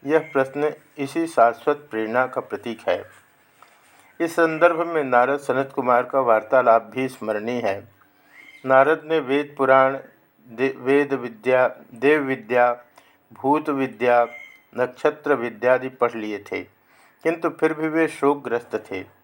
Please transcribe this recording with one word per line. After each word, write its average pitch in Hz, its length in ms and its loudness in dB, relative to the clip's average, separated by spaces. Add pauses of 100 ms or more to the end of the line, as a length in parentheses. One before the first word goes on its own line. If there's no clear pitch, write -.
यह 151 280 0
प्रश्न 143 400 -2 (260)
इसी 147 280 -4
शाश्वत 143 640 2
प्रेरणा 113 360 -2
का 127 140 -8
प्रतीक 110 480 -10
है। 95 220 -4 (1080)
इस 165 120 -4
संदर्भ 165 540 2
में 160 180 -2
नारद 127 340 2
सनत 135 360 -4
कुमार 123 280 2
का 135 180 -2
वार्तालाप 117 640 4
भी 131 260 -6
स्मरणीय 110 520 -6
है। 101 280 -6 (800)
नारद 135 380 4
ने 160 140 0
वेद 143 400 -2
पुराण, 135 400 4 (500)
दे-, 127 280 -4
वेद 139 380 0
विद्या, 123 540 0 (260)
देव 143 280 2
विद्या, 123 540 0 (560)
भूत 147 360 -2
विद्या, 123 580 0 (520)
नक्षत्र 143 560 -2
विद्यादि 120 540 -2
पढ़ 120 240 -2
लिए 107 400 -10
थे, 95 80 -6 (640)
किंतु 165 280 -2
फिर 160 240 -2
भी 156 140 -6
वे 156 200 0
शोकग्रस्त 127 840 -4
थे। 95 120 -10 (200)